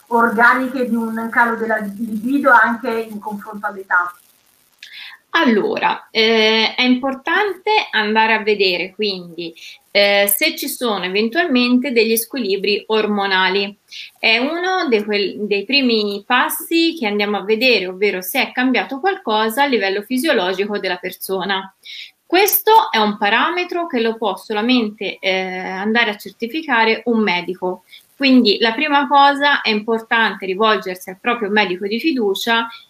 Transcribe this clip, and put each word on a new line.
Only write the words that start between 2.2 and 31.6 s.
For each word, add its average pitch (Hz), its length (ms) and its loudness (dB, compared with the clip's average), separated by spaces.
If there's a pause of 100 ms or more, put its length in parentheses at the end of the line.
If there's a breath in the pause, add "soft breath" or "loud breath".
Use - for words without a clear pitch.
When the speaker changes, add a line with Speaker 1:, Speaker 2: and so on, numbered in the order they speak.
Speaker 1:
anche 233 400 4
in 220 300 -6
confronto 208 480 -10
all'età? 190 440 -2 (1200 loud breath)
Speaker 2:
Allora, 214 720 0
eh, 220 680 2
è 247 60 -2
importante 269 880 0 (220)
andare 220 420 2
a 214 80 0
vedere 190 540 0
quindi, 175 580 -6 (380 loud breath)
eh, 202 360 4
se 311 280 0
ci 285 120 -6
sono 208 360 -4
eventualmente 247 880 0
degli 226 260 2
squilibri 202 680 -2
ormonali. 202 920 0 (400 loud breath)
È 226 220 2
uno 339 500 -2
dei 208 140 2
quel-, 208 420 -2
dei 202 200 -2
primi 220 600 0
passi 311 720 0
che 233 80 -4
andiamo 208 320 -2
a 185 60 -6
vedere, 220 420 2
ovvero 185 360 -2
se 247 200 -4
è 220 100 -2
cambiato 254 480 -2
qualcosa 240 640 0
a 294 40 2
livello 202 340 0
fisiologico 208 800 -2
della 185 180 -4
persona. 190 720 -6 (640 loud breath)
Questo 427 560 4
è 233 80 -2
un 214 220 0
parametro 339 680 0
che 262 140 -4
lo 226 180 0
può 202 200 -2
solamente, 214 840 -2
eh, 185 400 -2
andare 208 500 0
a 208 80 -6
certificare 233 880 -2
un 226 140 2
medico. 185 640 -2 (340 loud breath)
Quindi 254 420 4
la 226 140 2
prima 285 340 0
cosa 285 540 4
è 214 80 -2
importante 220 760 -2
rivolgersi 190 640 0
al 185 100 -16
proprio 220 300 -2
medico 202 340 0